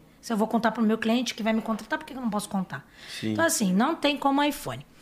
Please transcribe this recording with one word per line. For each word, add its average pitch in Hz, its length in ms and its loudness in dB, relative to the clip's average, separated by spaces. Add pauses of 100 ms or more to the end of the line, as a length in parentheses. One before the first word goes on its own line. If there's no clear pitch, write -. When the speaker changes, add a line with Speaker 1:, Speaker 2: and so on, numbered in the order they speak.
(200)
Speaker 1:
Se - 120 -8
eu 226 40 0
vou 214 120 2
contar 226 240 2
pro 233 100 0
meu 220 160 4
cliente 226 360 0
que - 80 -8
vai 220 100 0
me 220 100 0
contratar, 226 360 -4
por - 60 -12
que - 80 -16
eu 254 80 -10
não 247 100 -2
posso 202 180 -2
contar? 180 360 -4 (240)
Speaker 2:
Sim. - 240 -4
Speaker 1:
Então, 107 120 2
assim, 240 280 2
não 247 220 4
tem 294 220 2
como 277 260 2
iPhone. 208 420 -2 (180)